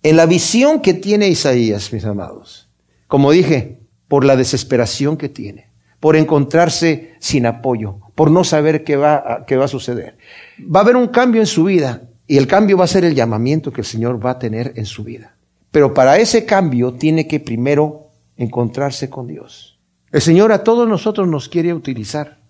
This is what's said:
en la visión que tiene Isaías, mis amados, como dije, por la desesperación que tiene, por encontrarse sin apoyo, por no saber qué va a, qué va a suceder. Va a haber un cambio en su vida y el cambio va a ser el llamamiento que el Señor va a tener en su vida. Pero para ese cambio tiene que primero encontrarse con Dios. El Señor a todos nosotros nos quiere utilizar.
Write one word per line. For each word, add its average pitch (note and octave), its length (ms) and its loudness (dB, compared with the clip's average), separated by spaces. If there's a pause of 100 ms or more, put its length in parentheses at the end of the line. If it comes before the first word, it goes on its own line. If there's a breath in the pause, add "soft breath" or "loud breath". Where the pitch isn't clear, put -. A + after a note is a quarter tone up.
en D#3 140 6
la E3 80 6
visión A#3+ 560 2
que F#3 120 2
tiene G3+ 360 0
Isaías, A#2 640 0
mis G#2+ 140 -8
amados, - 640 -12 (380)
como C#3 240 2
dije, D#3 480 0 (280)
por C#3 180 2
la C3+ 100 6
desesperación B2+ 840 -2
que D3 120 -10
tiene, - 420 -18 (280)
por D#3 180 4
encontrarse D#3+ 1000 0
sin B2+ 260 -2
apoyo, A#2 540 -4 (140)
por D#3 160 2
no F3 140 4
saber D#3 400 0
qué D3 140 -2
va D3+ 180 2
a, A#2+ 300 -6
qué C3+ 100 -2
va C3 100 2
a C3+ 40 -6
suceder. B2 480 -10 (420 loud breath)
Va E3+ 220 0
a - 20 2
haber B3 140 4
un B3 100 2
cambio A#3+ 320 2
en G#3+ 80 2
su D#3+ 160 0
vida D#3 460 -2 (180)
y C#3+ 80 0
el C3+ 100 4
cambio G3 300 2
va F#3 80 2
a E3+ 60 0
ser F3+ 160 2
el D#3+ 100 0
llamamiento B2 560 -2
que - 80 -10
el A2 80 -8
Señor A#2 360 -6
va B2 80 -2
a B2+ 80 -8
tener A#2 360 -6
en A2 100 -8
su G#2+ 200 -14
vida. - 320 -18 (340)
Pero D3 220 2
para C#3 260 4
ese A3+ 240 2
cambio B2+ 520 0
tiene D#3 300 0
que D#3 140 -4
primero C#3+ 720 -2 (260)
encontrarse B2 760 -6
con B2 180 -14
Dios. - 520 -20 (320)
El D3 80 2
Señor F#3+ 320 4
a G#3 140 0
todos A#3 240 2
nosotros G#3 400 -2
nos D3 180 -4
quiere E3+ 260 -2
utilizar. C#3 760 -10